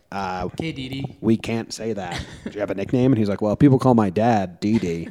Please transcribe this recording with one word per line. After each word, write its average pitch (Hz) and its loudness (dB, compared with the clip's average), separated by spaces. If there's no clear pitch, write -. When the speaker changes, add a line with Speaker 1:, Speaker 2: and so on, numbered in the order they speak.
Speaker 1:
"Uh, 92 -6
Speaker 2:
Okay, - -6
Didi. 131 -10
Speaker 1:
we 110 4
can't 113 -6
say 110 -6
that. 90 -8
Speaker 2:
<laughs> - -20
Speaker 1:
Do - -12
you 101 -12
have 101 -4
a 98 -4
nickname?" 123 2
And 113 2
he's 107 0
like, 98 -4
"Well, 104 0
people 135 6
call 131 4
my 107 4
dad 98 0
Didi." 90 -2